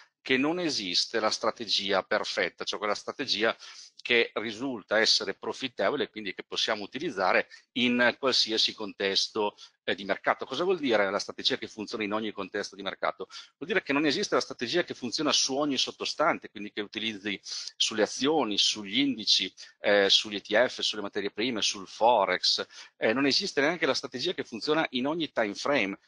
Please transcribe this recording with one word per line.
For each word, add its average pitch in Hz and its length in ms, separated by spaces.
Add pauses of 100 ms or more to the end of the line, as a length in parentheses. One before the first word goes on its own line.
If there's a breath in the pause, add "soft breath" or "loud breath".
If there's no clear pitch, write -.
(200 loud breath)
che 131 160
non 151 220
esiste 117 640
la 107 100
strategia 98 720
perfetta, 98 600
cioè 95 160
quella 101 160
strategia 110 600 (460 loud breath)
che 117 320
risulta 110 640
essere 104 360
profittevole 120 680
e - 60
quindi 104 240
che - 80
possiamo 104 400
utilizzare 104 640 (240 loud breath)
in 123 460
qualsiasi 110 560
contesto, 101 840 (280 loud breath)
eh, 110 100
di 98 100
mercato. 104 420
Cosa 135 180
vuol 185 140
dire 107 320
la 98 100
strategia 110 380
che 104 100
funziona 110 340
in 101 100
ogni 110 200
contesto 98 420
di 95 80
mercato? 92 460 (280 loud breath)
Vuol 156 140
dire 214 120
che - 100
non 143 120
esiste 156 300
la 131 60
strategia 135 420
che 127 120
funziona 131 380
su - 240
ogni 143 200
sottostante, 120 760
quindi 104 220
che - 80
utilizzi 104 600 (360 loud breath)
sulle 107 260
azioni, 123 560
sugli 104 400
indici, 110 540 (260 loud breath)
eh, 101 300
sugli 104 280
E 98 40
T 113 260
F, 113 140
sulle 104 220
materie 101 280
prime, 110 320
sul 95 240
forex. 101 800 (320 loud breath)
Eh, 113 160
non 135 140
esiste 165 340
neanche 156 260
la 131 80
strategia 135 400
che 123 100
funziona 147 460
in 127 160
ogni 156 260
time 104 220
frame, 104 540